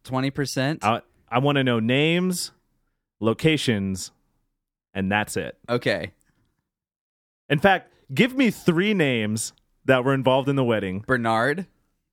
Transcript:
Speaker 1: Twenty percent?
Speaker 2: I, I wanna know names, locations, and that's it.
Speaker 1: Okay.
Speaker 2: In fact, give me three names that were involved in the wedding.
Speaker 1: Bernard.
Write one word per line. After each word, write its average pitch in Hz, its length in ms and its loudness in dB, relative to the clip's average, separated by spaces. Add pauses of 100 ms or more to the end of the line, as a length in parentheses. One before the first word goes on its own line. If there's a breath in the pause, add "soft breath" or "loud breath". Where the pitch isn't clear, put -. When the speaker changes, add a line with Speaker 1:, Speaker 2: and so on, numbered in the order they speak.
Speaker 1:
Twenty 131 260 -4
percent? 139 560 -4
Speaker 2:
I, 113 160 2 (280)
I 120 100 0
wanna 139 240 2
know 120 160 2
names, 165 720 0 (680)
locations, 107 920 0 (840)
and 95 180 -2
that's 104 240 0
it. 78 220 -6 (100)
Speaker 1:
Okay. 117 440 -2 (1400)
Speaker 2:
In 147 80 2
fact, 185 340 2 (220 soft breath)
give 247 220 2
me 262 160 4
three 185 420 0
names 117 600 -2 (320)
that 131 180 4
were 135 100 2
involved 131 360 2
in 139 80 0
the 131 80 2
wedding. 101 420 -2
Speaker 1:
Bernard. 123 580 0 (480)